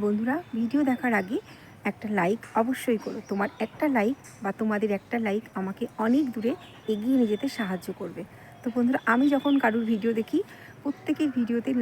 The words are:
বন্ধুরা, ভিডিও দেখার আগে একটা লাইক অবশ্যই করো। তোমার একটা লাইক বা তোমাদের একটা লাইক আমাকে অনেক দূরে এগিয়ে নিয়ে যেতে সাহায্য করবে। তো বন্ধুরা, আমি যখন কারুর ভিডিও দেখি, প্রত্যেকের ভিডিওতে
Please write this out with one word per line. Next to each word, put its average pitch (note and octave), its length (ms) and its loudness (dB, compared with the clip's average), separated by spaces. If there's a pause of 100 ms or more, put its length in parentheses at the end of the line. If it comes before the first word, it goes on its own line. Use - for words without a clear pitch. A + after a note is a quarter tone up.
বন্ধুরা, G#3+ 320 0 (240)
ভিডিও A#3 240 0
দেখার B3+ 380 0
আগে G3 160 -4 (520)
একটা - 180 -8 (120)
লাইক F#3+ 200 2 (220)
অবশ্যই A#3 440 0
করো। G3+ 140 -8 (100)
তোমার G3+ 200 -2 (160)
একটা - 200 -4 (120)
লাইক A3+ 200 2 (260)
বা G3 160 -2
তোমাদের G#3+ 300 0 (100)
একটা - 180 -6 (100)
লাইক G3+ 160 0 (160)
আমাকে F#3+ 240 -4 (220)
অনেক C4+ 280 4
দূরে A3+ 180 -2 (420)
এগিয়ে A#3 240 2
নিয়ে A3+ 140 4
যেতে G#3+ 160 -2 (100)
সাহায্য F#3 300 -4 (120)
করবে। E3+ 220 -10 (400)
তো - 140 -4
বন্ধুরা, B3 240 2 (140)
আমি B3+ 120 4 (100)
যখন C#4+ 180 2 (100)
কারুর A3+ 280 2
ভিডিও A3 280 0
দেখি, D4 200 0 (420)
প্রত্যেকের D4 560 -2
ভিডিওতে A#3 340 0 (100)